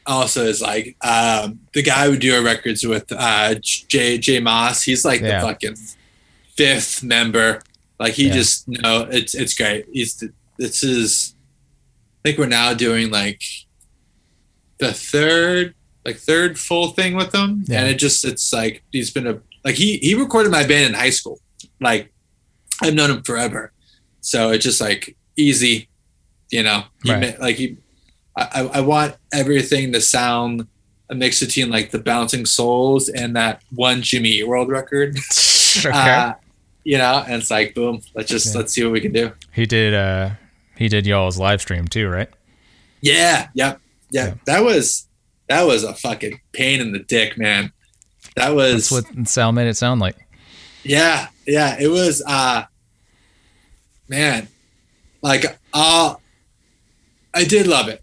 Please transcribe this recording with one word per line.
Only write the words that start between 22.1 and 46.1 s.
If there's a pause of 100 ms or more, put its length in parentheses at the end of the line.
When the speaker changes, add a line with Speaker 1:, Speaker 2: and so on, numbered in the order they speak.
Speaker 1:
I've
known
him
forever, (500)
so
it's
just,
like, (220)
easy, (640)
you
know. (200)
He
Speaker 2:
Right.
Speaker 1:
ma-,
like,
he, (600)
I,
I,
I
want (180)
everything
to
sound (420)
a
mix
between,
like,
the
Bouncing
Souls
and
that (100)
one
Jimmy
Eat
World
record.
<laughs> (500)
Speaker 2:
Okay.
Speaker 1:
Uh, (520)
you
know,
and
it's
like,
boom, (120)
let's
just,
Speaker 2:
Yeah.
Speaker 1:
let's
see
what
we
can
do. (180)
Speaker 2:
He
did,
uh, (480)
he
did
y'all's
live
stream
too,
right? (720)
Speaker 1:
Yeah.
Yep. (300)
Yep.
Speaker 2:
Yeah. (120)
Speaker 1:
That
was, (420)
that
was
a
fucking (140)